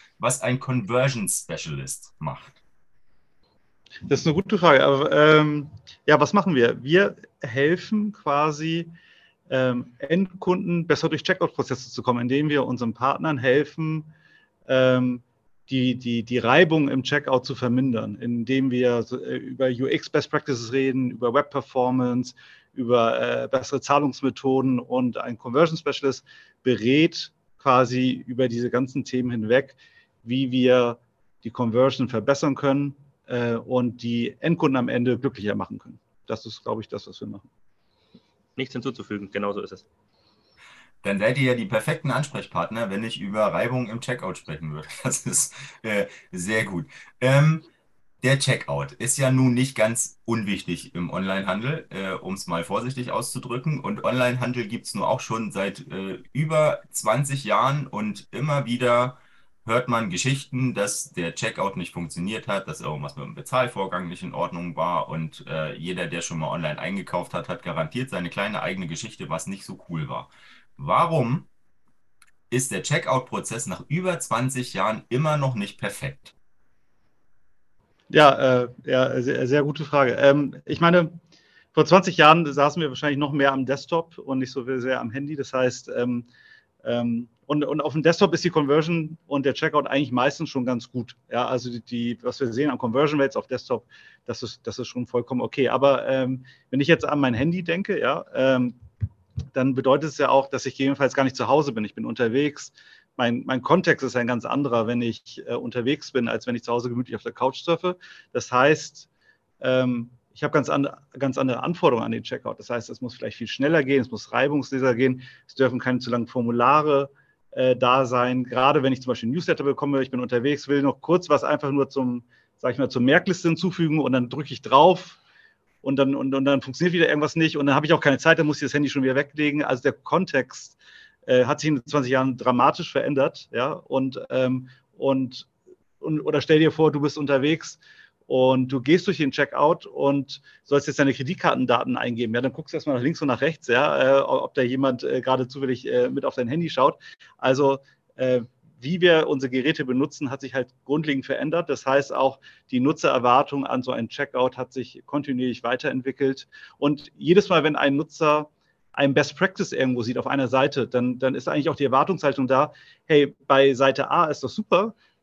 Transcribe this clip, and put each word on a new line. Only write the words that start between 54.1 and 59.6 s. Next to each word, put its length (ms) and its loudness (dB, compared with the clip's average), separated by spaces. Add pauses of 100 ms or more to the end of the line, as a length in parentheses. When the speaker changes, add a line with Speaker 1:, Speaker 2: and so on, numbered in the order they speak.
Speaker 1:
gibt's 260 -10
nur 140 -2
auch 100 0
schon 320 -6
seit, 400 -6
äh, 400 -10
über 480 0 (100)
zwanzig 540 -2
Jahren 440 2
und 440 -8
immer 340 -2
wieder 520 0 (480)